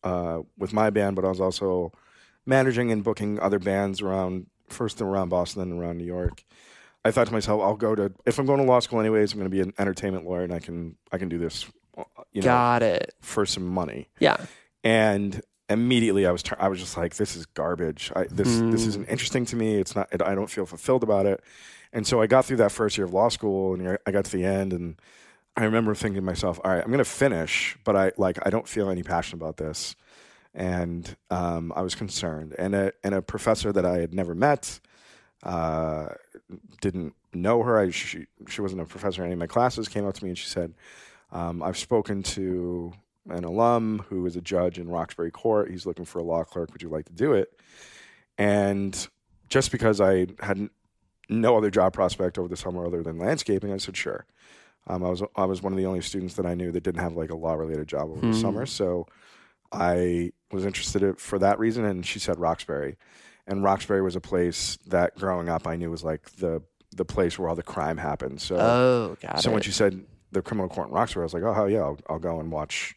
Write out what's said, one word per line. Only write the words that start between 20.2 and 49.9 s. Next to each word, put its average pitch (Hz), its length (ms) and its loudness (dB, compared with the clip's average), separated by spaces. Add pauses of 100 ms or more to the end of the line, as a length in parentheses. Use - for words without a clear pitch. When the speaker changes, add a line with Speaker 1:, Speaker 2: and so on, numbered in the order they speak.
Speaker 1:
I 92 140 0
don't 98 140 -2
feel 98 160 -4
fulfilled 120 380 0
about 101 240 4
it." 98 140 2 (520)
And 110 140 -2
so 117 140 4
I 110 60 4
got 127 180 6
through 131 120 -2
that 104 140 6
first 107 260 0
year 98 80 0
of 87 80 -6
law 107 160 6
school, 95 440 0
and 92 320 -2
I 101 60 0
got 98 140 2
to - 100 -8
the 90 80 0
end, 95 300 2
and 85 260 -6 (560)
I 113 80 0
remember 110 320 4
thinking 98 260 -2
to 92 40 -4
myself, 90 380 -2
"All 95 80 2
right, 87 120 2
I'm 113 80 -2
gonna 131 140 4
finish, - 800 0
but 104 100 4
I, 95 220 4
like, 92 280 2
I 98 40 4
don't 110 180 -2
feel 101 220 -2
any 90 140 -2
passion 85 340 -4
about 80 200 -8
this." - 380 -6 (580)
And, 87 640 -4 (140)
um, 85 460 -2
I 90 80 -2
was 90 120 -4
concerned. 80 600 -6
And 95 160 0
a, 98 180 2 (120)
and 98 100 0
a 95 80 0
professor 107 500 0
that 95 140 2
I 90 140 2
had 82 140 -2
never 87 200 -2
met, 135 460 0 (640)
uh, 80 640 -2 (760)
didn't 87 320 -4 (200)
know 107 280 2
her. 117 160 4
I, 98 140 4
she, - 340 -8 (220)
she - 140 -8
wasn't 92 200 -4
a 82 40 -6
professor 95 360 -6
in 90 60 -4
any 90 60 -4
of 85 60 -4
my 85 80 -2
classes, 120 400 0
came 101 200 -4
up 95 80 -4
to - 80 -12
me 92 60 -6
and 87 80 -6
she - 100 -10
said, 82 260 -6 (580)
um, 85 300 -6
"I've 92 160 -4
spoken 104 460 0
to 87 680 -4 (360)
an 87 140 -6
alum 110 680 2
who 90 160 -4
is 87 120 -4
a 87 40 -6
judge 90 380 0
in 85 100 -10
Roxbury 85 400 -6
Court. 107 400 0
He's 90 160 -10
looking 87 200 -6
for - 140 -8
a 85 40 -4
law 82 220 0
clerk. 82 260 -8
Would - 100 -18
you 82 80 -10
like 78 160 -6
to - 80 -20
do 127 200 2
it?" - 260 0 (800)
And 98 680 2 (420)
just 135 220 4
because 110 280 4